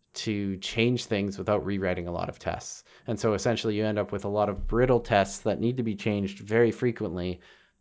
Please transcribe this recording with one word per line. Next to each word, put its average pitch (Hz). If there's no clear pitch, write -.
to 101
change 117
things 101
without 101
rewriting 92
a 87
lot 87
of 87
tests. -
And 107
so 110
essentially 107
you 107
end 107
up 98
with 101
a -
lot 104
of -
brittle 120
tests 101
that -
need 123
to 123
be 110
changed 101
very 113
frequently, 92